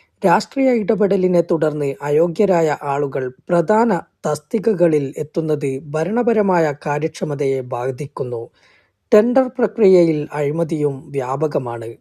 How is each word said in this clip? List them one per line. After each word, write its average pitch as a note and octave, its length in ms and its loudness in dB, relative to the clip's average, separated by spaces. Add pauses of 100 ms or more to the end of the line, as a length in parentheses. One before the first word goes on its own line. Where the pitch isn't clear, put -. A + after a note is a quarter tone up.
(260)
രാഷ്ട്രീയ A3 440 2
ഇടപെടലിനെ F#3 720 2
തുടർന്ന് D3+ 600 0
അയോഗ്യരായ E3 840 2
ആളുകൾ C#3 500 -4 (160)
പ്രധാന G3 520 2 (240)
തസ്തികകളിൽ E3 920 0
എത്തുന്നത് D3 640 -4
ഭരണപരമായ F3+ 920 0 (120)
കാര്യക്ഷമതയെ D3 760 -4
ബാധിക്കുന്നു. B2 880 -6 (640)
ടെൻഡർ B3 340 4
പ്രക്രിയയിൽ F3+ 880 2
അഴിമതിയും D3 800 -4
വ്യാപകമാണ്. C3 880 -4